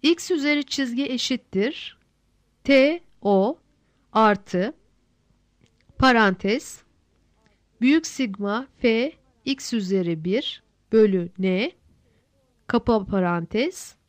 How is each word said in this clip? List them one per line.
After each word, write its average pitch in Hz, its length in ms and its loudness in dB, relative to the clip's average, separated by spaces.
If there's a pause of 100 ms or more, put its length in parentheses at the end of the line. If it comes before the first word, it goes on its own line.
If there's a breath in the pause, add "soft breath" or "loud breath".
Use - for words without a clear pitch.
X 330 280 0
üzeri 294 340 0
çizgi 269 480 -4
eşittir 240 840 -6 (640)
T 277 360 4 (220)
O 202 360 2 (540)
artı 208 600 0 (1300)
parantez 226 840 2 (1000)
büyük 302 260 2
sigma 202 600 -6 (120)
F 233 340 0 (320)
x 269 280 -6
üzeri 180 520 -2
bir 202 380 -4 (300)
bölü 190 460 4
n 190 340 -2 (920)
kapa 226 380 0
parantez 190 920 -4 (120)